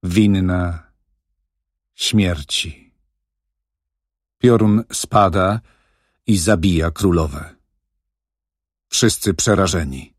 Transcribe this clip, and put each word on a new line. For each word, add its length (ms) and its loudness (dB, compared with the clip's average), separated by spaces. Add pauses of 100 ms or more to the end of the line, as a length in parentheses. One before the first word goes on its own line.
Winna 880 0 (1040)
śmierci. 960 -4 (1400)
Piorun 460 4 (100)
spada 680 0 (680)
i 100 2
zabija 540 0
królowę. 640 -2 (1300)
Wszyscy 440 0
przerażeni. 840 -2